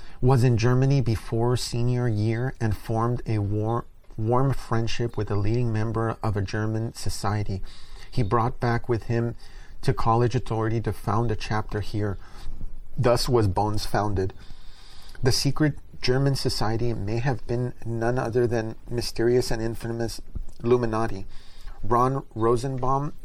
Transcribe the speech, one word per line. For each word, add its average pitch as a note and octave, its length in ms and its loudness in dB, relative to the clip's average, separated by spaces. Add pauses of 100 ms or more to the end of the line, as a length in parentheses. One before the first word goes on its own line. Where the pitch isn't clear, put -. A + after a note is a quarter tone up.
(200)
was B2+ 240 6
in A#2+ 140 4
Germany B2+ 420 4
before A#2 560 0
senior A#2+ 520 0
year A2+ 520 0
and G#2+ 160 0
formed A#2 500 -2
a A2 140 0
war-, G#2+ 460 0 (320)
warm B2 360 2
friendship A#2 640 0
with G#2+ 160 -2
a G2+ 60 2
leading A2+ 340 2
member A2 500 0
of G#2+ 140 0
a G#2 60 0
German A2 520 -2
society. G#2 680 -2 (500)
He B2+ 120 4
brought A#2 360 2
back A#2+ 300 0
with A#2 140 0
him A#2 320 0 (480)
to - 100 4
college A#2 420 4
authority A2 460 0
to G#2+ 100 -2
found A2 400 0
a G#2+ 40 0
chapter G#2+ 440 -2
here. G#2 380 -2 (800)
Thus A#2+ 320 4
was A#2 180 4
Bones G#2 380 0
founded. G2+ 480 0 (880)
The B2 80 4
secret C#3+ 440 2 (240)
German C3+ 360 2
society A2+ 580 0
may G#2+ 240 -2
have B2 300 -2
been B2 260 -2 (100)
none A#2 360 0
other A#2+ 260 2
than A2+ 300 0 (140)
mysterious A#2+ 600 2
and A#2 120 0
infamous A#2 600 -4 (420)
Illuminati." A2+ 600 2 (580)
Ron B2 400 2 (120)
Rosenbaum, B2+ 800 0 (120)